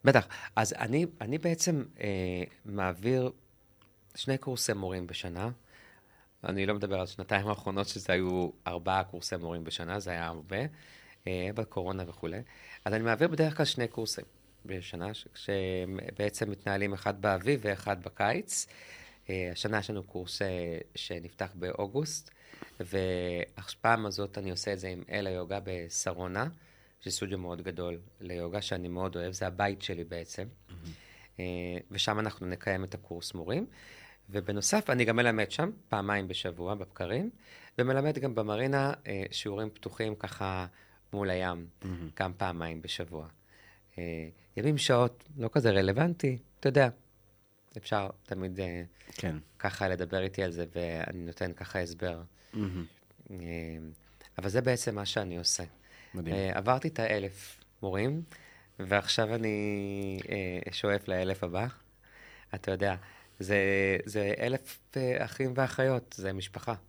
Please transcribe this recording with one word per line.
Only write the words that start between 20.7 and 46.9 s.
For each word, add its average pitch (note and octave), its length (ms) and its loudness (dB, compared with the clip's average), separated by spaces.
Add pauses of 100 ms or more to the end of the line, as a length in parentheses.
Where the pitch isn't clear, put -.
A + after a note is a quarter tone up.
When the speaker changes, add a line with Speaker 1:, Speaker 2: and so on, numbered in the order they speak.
Speaker 1:
שנפתח F2 600 -6
באוגוסט, G#2 760 -4 (500)
והפעם F#2 1300 0
הזאת G2 320 -4
אני G2 140 -4
עושה G2 220 -2
את F#2 60 -4
זה F#2+ 80 -6
עם F2+ 220 -6
אל G2+ 180 -2
היוגה F#2 360 -4
בשרונה, F2+ 840 -2 (520)
שזה - 160 -6
סטודיו G2 220 -2
מאוד F2 240 -6
גדול F2 380 -6 (220)
ליוגה, F2+ 400 -4
שאני F2+ 260 -2
מאוד F2+ 280 -2
אוהב, F2+ 180 -2
זה F#2+ 140 -2
הבית G2 340 2
שלי E2+ 220 -4
בעצם. E2+ 400 -8 (260)
Speaker 2:
מהמם. E2 240 -12 (460)
Speaker 1:
אה, F2+ 60 -4 (460)
ושם G#2+ 280 2
אנחנו G#2 280 -2
נקיים F#2+ 360 0
את F#2 100 -6
הקורס E2+ 400 -8
מורים, G2+ 320 -2 (640)
ובנוסף, G2+ 600 2
אני B2 160 6
גם A2+ 100 6
מלמד A2+ 360 4
שם F3 200 0 (180)
פעמיים G2+ 380 0
בשבוע F2+ 480 -4
בבקרים, G2+ 540 -4 (480)
ומלמד C3+ 420 2
גם B2+ 160 -2
במרינה, C3 580 2 (140)
אה, G2 240 -2
שיעורים G#2+ 380 -4
פתוחים G#2+ 460 -4
ככה F#2+ 500 -4 (480)
מול G2+ 160 0
הים, F2+ 380 0 (160)
Speaker 2:
מהמם. E2+ 260 -6 (100)
Speaker 1:
גם F#2 180 0
פעמיים E2 440 -2
בשבוע. D#2+ 460 -6 (680)
אה, E2 300 -6 (300)
ימים C#3+ 200 4
שעות, B2 460 4 (140)
לא A2+ 140 -2
כזה A#2 200 6
רלוונטי, B2 680 4 (220)
אתה C#3 100 4
יודע, C3 200 8 (880)